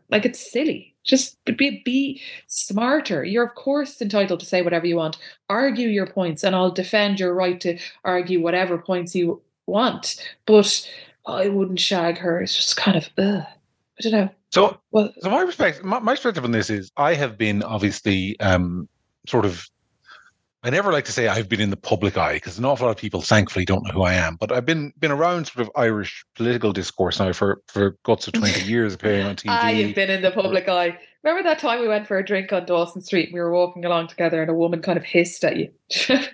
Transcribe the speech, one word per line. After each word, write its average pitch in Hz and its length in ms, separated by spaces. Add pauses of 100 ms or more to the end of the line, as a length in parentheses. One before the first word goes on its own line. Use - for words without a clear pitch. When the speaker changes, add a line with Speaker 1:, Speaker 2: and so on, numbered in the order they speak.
Speaker 1:
Like, 208 160
it's - 260
silly. - 520
Just - 340 (200)
be, 262 260
be 269 380 (260)
smarter. 226 760
You're, 233 220
of 240 100
course, 277 460
entitled 202 400
to - 40
say 180 160
whatever 170 240
you 170 100
want. 160 220 (320)
Argue 233 400
your 202 180
points, 170 360
and 190 120
I'll 185 160
defend 196 480
your 180 140
right 180 280
to 175 160 (280)
argue 180 360
whatever 175 360
points 180 360
you 175 280 (240)
want. - 580 (220)
But - 440 (360)
"I 190 240
wouldn't 190 320
shag 170 380
her." 175 220
It's 180 140
just - 220
kind 196 180
of, 156 220
ugh. 196 260 (540)
I - 40
don't 226 120
know. 196 160 (220)
Speaker 2:
So, 202 280 (120)
Speaker 1:
Well 214 280
Speaker 2:
so 185 100
my 285 140
perspective, 190 400
my, 202 160
my 226 140
perspective 196 320
on 120 60
this 110 180
is 101 260
I 143 200
have 127 220
been 104 260
obviously, 98 760
um, 90 480 (400)
sort 117 160
of, 90 240 (960)
I 120 60
never 185 240
like 143 120
to - 60
say 117 160
I've 104 220
been 104 100
in 104 100
the 95 60
public 95 420
eye, 87 220
'cause - 180
an 113 60
awful 131 240
lot 113 40
of 107 60
people, 101 240
thankfully, 98 440
don't 95 200
know 90 60
who 95 120
I 90 100
am. 85 240
But 107 160
I've 123 120
been, 151 340
been 151 120
around 165 360
sort 120 200
of - 80
Irish 110 480 (140)
political 117 340
discourse 90 480
now 95 140
for, 101 340
for 101 360
guts - 240
of - 60
twenty 98 280
Speaker 1:
<laughs> 98 100
Speaker 2:
years, 113 220
appearing 101 320
on 101 100
T - 140
V. 240 40
Speaker 1:
Ah, 233 140
you've 214 280
been 196 140
in 190 120
the 185 100
public 190 380
eye. 175 280 (260)
Remember 339 260
that 311 100
time 240 220
we 226 80
went 208 180
for 196 100
a 190 60
drink 196 300
on 175 120
Dawson 175 360
Street 180 240
and - 80
we 175 80
were 170 100
walking 175 320
along 170 240
together 165 340
and 160 80
a 165 40
woman 170 280
kind 170 160
of 156 60
hissed - 400
at - 140
you? - 120 (380)
<laughs> 262 120 (140)